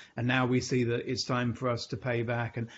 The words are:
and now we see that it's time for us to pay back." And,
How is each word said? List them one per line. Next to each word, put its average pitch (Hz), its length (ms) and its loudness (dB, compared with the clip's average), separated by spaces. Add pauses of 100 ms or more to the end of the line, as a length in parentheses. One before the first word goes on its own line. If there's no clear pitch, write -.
(160)
and 117 120 0
now 127 180 4
we 123 160 4
see 127 240 2
that 120 260 0
it's 120 140 -2
time 123 280 0
for 127 160 -4
us 117 180 -2
to 127 100 -6
pay 120 240 -2
back." 117 340 -2
And, 117 220 -4